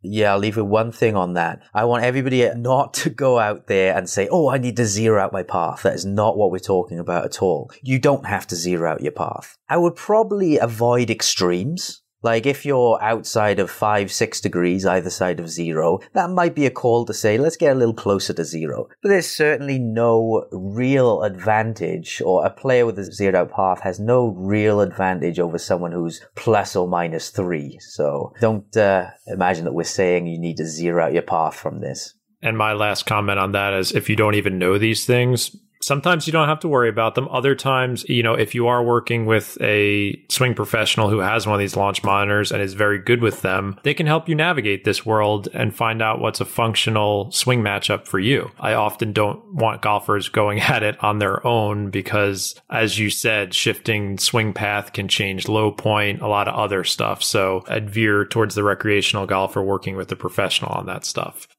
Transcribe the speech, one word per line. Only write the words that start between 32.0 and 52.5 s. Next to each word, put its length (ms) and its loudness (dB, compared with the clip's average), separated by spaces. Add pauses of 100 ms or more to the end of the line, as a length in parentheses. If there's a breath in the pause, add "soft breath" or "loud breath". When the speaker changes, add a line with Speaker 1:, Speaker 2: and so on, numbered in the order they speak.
Speaker 2:
And 160 -2
my 140 0
last 340 -2
comment 320 0
on 140 0
that 200 0
is, 200 -2
if 180 -2
you 60 2
don't 180 4
even 240 0
know 200 4
these 280 0
things, 480 2 (320)
sometimes 400 0
you 60 -4
don't 160 4
have 120 0
to 80 -4
worry 200 4
about 260 0
them. 140 -2
Other 260 2
times, 540 -2
you 140 2
know, 120 2
if 200 -2
you 120 2
are 160 2
working 420 0
with 360 0
a 680 2
swing 260 0
professional 540 0
who 120 2
has 260 0
one 80 0
of 60 0
these 160 -2
launch 260 0
monitors 480 2
and 100 -2
is 140 -2
very 240 2
good 240 2
with 200 0
them, 420 -2
they 100 0
can 120 -2
help 220 0
you 60 2
navigate 500 0
this 220 0
world 480 2
and 200 -2
find 280 -2
out 180 0
what's 200 -2
a 40 -2
functional 840 0
swing 320 0
matchup 440 -2
for 120 -2
you. 400 0
I 160 -2
often 380 -2
don't 420 -2
want 280 0
golfers 460 0
going 320 0
<laughs> 60 0
at 160 2
it 200 -2
on 160 0
their 280 0
own 440 0
because, 680 -2 (100)